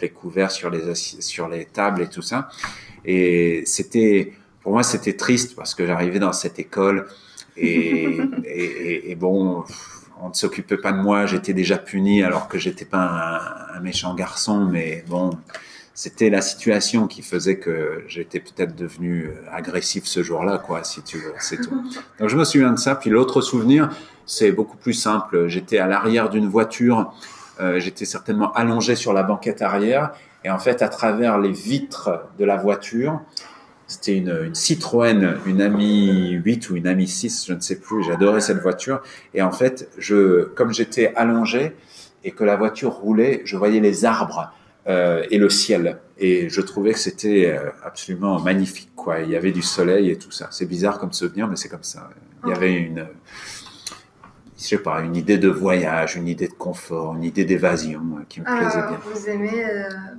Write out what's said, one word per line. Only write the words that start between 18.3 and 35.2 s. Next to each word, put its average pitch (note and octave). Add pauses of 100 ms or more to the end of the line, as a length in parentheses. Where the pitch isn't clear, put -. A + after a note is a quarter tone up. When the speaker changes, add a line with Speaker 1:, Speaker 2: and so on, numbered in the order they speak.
Speaker 1:
peut-être E2+
devenu E2+ (200)
agressif E2+
ce F2+
jour-là, E2+
quoi, E2
si -
tu -
veux, D#2
c'est -
tout. B3+ (360)
Donc G#2+
je C3
me E3
souviens C3+
de A2+
ça. C3+
Puis A#2+
l'autre B2+
souvenir, C3 (360)
c'est G#2
beaucoup G#2
plus A#2
simple. G2
J'étais F2+
à F#2
l'arrière A2
d'une G#2+
voiture, A2+ (460)
euh, F2+
j'étais F#2
certainement G#2
allongé A#2
sur A2
la F#2+
banquette G2+
arrière, A2 (340)
et F#2
en F#2+
fait, B2
à G#2+
travers A2
les G2
vitres A2 (260)
de G2+
la G2+
voiture, A#2 (680)
c'était -
une, F2
une E2
Citroën, A#2 (100)